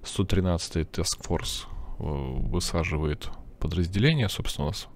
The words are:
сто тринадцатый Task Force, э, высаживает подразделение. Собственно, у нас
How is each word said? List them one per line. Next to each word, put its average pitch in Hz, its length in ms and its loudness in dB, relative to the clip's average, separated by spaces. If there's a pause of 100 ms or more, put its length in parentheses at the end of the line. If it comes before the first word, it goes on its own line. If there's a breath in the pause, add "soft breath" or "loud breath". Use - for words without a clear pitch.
сто - 200 -2
тринадцатый 90 600 2
Task - 360 -2
Force, - 460 -2 (320 loud breath)
э, - 40 -4 (460)
высаживает 78 800 0 (300)
подразделение. 98 680 4
Собственно, - 380 -2
у 76 40 2
нас - 260 -6